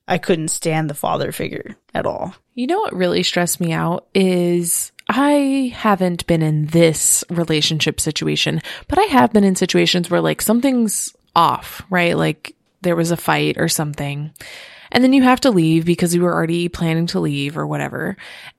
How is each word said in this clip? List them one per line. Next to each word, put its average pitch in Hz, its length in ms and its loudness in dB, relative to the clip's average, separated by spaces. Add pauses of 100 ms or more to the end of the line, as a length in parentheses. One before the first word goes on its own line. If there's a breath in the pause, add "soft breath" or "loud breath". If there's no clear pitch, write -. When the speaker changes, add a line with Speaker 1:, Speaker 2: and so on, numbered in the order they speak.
Speaker 1:
I 180 120 -2
couldn't 160 300 -2
stand 160 420 -2
the - 40 -8
father 156 380 -4
figure - 440 -8 (180)
at - 100 -4
all. - 300 -6 (200)
Speaker 2:
You 247 120 -4
know 349 140 0
what - 140 -4
really 180 280 0
stressed 175 360 -2
me 170 140 -2
out 165 400 -4
is 175 800 0 (160)
I 269 640 2
haven't 185 520 0
been 165 160 2
in 151 240 0
this 165 640 2
relationship 160 680 -2
situation, 156 600 -2 (280 loud breath)
but - 100 0
I 392 60 6
have 254 280 4
been 208 120 6
in 190 120 4
situations 175 540 0
where, 175 100 2
like, 160 220 0
something's 240 760 0 (180)
off, - 540 0
right? 175 300 0
Like, 156 360 -4 (280)
there 175 140 0
was 165 140 0
a 170 60 0
fight 151 400 -2
or 160 120 0
something, 147 640 -6 (600 loud breath)
and 240 100 2
then 262 120 6
you 277 80 6
have 254 180 4
to 277 100 4
leave 165 360 4
because 175 280 2
you 175 60 2
were 175 140 2
already 165 340 0
planning 165 380 -2
to 180 140 -4
leave 143 360 -4
or 147 100 -6
whatever. 147 520 -6 (400 loud breath)